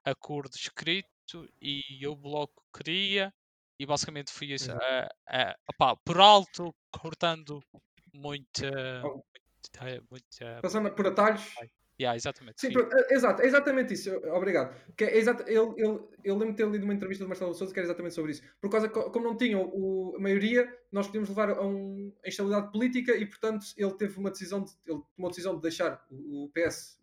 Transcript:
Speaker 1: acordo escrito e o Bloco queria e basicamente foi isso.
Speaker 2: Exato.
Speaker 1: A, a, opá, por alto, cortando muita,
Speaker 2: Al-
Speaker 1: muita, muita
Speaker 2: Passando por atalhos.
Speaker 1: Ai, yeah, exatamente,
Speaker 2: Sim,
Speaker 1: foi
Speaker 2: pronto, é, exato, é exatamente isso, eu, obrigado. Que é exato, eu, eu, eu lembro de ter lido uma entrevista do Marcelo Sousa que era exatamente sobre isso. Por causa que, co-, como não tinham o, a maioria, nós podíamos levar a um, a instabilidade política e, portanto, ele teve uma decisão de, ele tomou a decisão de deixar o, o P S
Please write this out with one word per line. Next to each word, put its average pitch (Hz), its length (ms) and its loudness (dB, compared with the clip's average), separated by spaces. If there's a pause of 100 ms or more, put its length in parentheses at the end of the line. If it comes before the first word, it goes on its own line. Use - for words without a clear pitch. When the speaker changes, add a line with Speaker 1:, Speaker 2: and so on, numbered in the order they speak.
Speaker 1:
acordo 143 520 -6
escrito - 920 -8 (140)
e 139 460 -8
o 147 100 -6
Bloco 143 480 -6 (100)
queria 196 560 -2 (480)
e 143 60 -8
basicamente 143 480 -4
foi 143 200 -8
isso. 131 180 -6
Speaker 2:
Exato. - 120 -6
Speaker 1:
A, 131 260 0 (200)
a, 120 280 0 (120)
opá, 131 340 4
por 170 160 0
alto, 190 560 8 (160)
cortando 160 720 -4 (520)
muita, 143 560 -8 (320)
Speaker 2:
Al- 143 200 -6 (580)
Speaker 1:
muita, 127 300 -10
muita 120 520 -14
Speaker 2:
Passando 208 320 0
por 196 120 2
atalhos. 208 540 2
Speaker 1:
Ai, 117 80 -16 (320)
yeah, 120 160 0
exatamente, 120 440 -10
Speaker 2:
Sim, 254 120 -2
Speaker 1:
foi 247 140 4
Speaker 2:
pronto, 262 180 4
é, 262 100 4
exato, 247 280 4
é 247 40 6
exatamente 262 480 4
isso, 180 160 -6
eu, 180 240 -4
obrigado. 175 400 2 (220)
Que 214 80 2
é 220 120 4
exato, 240 280 4
eu, 220 340 4
eu, 214 320 0 (140)
eu 196 120 2
lembro 220 180 0
de - 20 -8
ter 220 120 2
lido 208 160 -2
uma 202 100 0
entrevista 196 300 -4
do 185 40 -8
Marcelo 180 260 -4
Sousa 190 180 -6
que - 60 -4
era 180 80 -2
exatamente 170 280 -4
sobre 156 180 -4
isso. - 100 -10 (180)
Por 202 100 -4
causa 220 180 2
que, 214 60 -6
co-, - 160 0
como 233 140 0
não 220 120 0
tinham 202 360 2
o, 190 440 -2
a 190 40 -8
maioria, 214 480 4 (220)
nós 202 160 -2
podíamos 202 220 -4
levar 202 220 0
a 196 140 0
um, 196 480 -6 (120)
a - 40 -6
instabilidade 202 440 -2
política 247 440 2
e, 214 80 0
portanto, 220 420 -4 (100)
ele 196 180 0
teve 196 240 -4
uma 190 120 -4
decisão 190 340 -6
de, - 80 -14 (140)
ele 151 140 -6 (140)
tomou 180 140 -6
a - 20 -2
decisão 180 240 -4
de 151 80 -8
deixar 165 480 -2
o, 143 340 -10
o 143 60 -12
P 165 120 -2
S - 400 -4